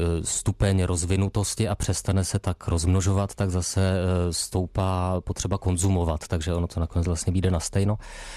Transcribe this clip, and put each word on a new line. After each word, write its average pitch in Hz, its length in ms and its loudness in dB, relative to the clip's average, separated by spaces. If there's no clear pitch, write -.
stupeň 98 600 0
rozvinutosti 95 840 0
a 104 60 0
přestane 95 500 0
se - 140 -2
tak - 300 -2
rozmnožovat, 92 640 2
tak 98 160 0
zase, 90 300 0
eh, 92 520 2
stoupá 92 880 0
potřeba 98 380 -4
konzumovat, 87 720 0
takže 85 260 -2
ono 85 120 0
to - 140 -6
nakonec 85 260 0
vlastně 87 260 -2
vyjde 92 180 2
na 85 100 2
stejno. 101 380 0